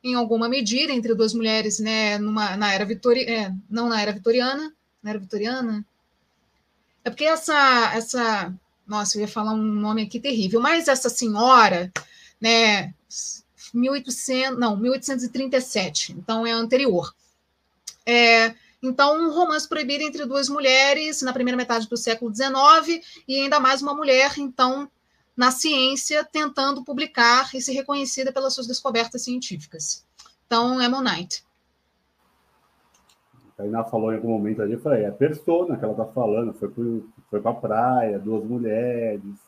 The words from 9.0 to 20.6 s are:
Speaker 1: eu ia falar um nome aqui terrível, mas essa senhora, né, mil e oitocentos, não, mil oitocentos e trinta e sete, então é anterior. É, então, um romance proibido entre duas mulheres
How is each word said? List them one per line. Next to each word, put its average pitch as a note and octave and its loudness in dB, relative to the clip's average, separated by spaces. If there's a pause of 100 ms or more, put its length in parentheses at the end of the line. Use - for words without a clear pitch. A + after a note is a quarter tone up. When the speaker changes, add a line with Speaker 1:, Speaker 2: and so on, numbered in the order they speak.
Speaker 1:
eu G#3 -2
ia G#3 -4
falar G#3+ -4
um A3 -2
nome G#3+ -2
aqui A#3+ -8
terrível, A3+ 0
mas E4 2
essa C4 2
senhora, G#3+ 4 (480)
né, A3 2 (800)
mil B3+ 0
e C#4+ -2
oitocentos, B3+ -4
não, G#3+ 0
mil A#3+ 0
oitocentos C4 -4
e A#3+ -6
trinta C4 -2
e C4 4
sete, F#3 -4
então A3+ -4
é A#3 -2
anterior. A3+ 0 (960)
É, A#3 6 (260)
então, C#4+ 2
um E4 0
romance D#4 0
proibido C#4+ -4
entre D4 -8
duas C4+ -2
mulheres C#4+ 2